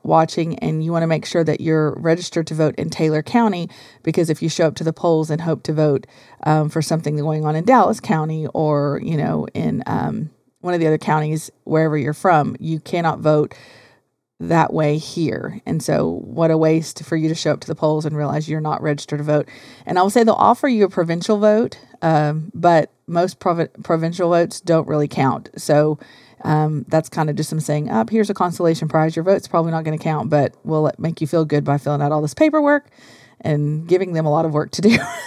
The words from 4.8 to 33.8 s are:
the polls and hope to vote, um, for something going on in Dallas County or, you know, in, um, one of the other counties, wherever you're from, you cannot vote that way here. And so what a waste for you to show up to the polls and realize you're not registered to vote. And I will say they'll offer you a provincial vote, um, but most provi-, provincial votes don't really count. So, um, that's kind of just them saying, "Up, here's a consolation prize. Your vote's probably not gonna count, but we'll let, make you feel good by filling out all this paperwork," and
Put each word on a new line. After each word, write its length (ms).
the 80
polls 380
and 100
hope 240
to 80
vote, 340
um, 240
for 140
something 340
going 280
on 120
in 80
Dallas 360
County 480
or, 540
you 140
know, 380
in, 320
um, 440
one 140
of 60
the 60
other 120
counties, 520
wherever 320
you're 180
from, 440
you 220
cannot 400
vote 340
that 320
way 260
here. 680
And 180
so 420
what 260
a 80
waste 460
for 120
you 120
to 60
show 180
up 80
to 60
the 80
polls 300
and 120
realize 320
you're 120
not 220
registered 360
to 60
vote. 240
And 120
I 40
will 80
say 140
they'll 100
offer 340
you 160
a 40
provincial 500
vote, 400
um, 500
but 380
most 320
provi-, 300
provincial 480
votes 300
don't 280
really 200
count. 480
So, 420
um, 460
that's 200
kind 220
of 60
just 120
them 120
saying, 280
"Up, 220
here's 180
a 60
consolation 520
prize. 300
Your 60
vote's 260
probably 220
not 140
gonna 120
count, 320
but 340
we'll 200
let, 160
make 240
you 40
feel 200
good 180
by 140
filling 240
out 100
all 80
this 140
paperwork," 560
and 480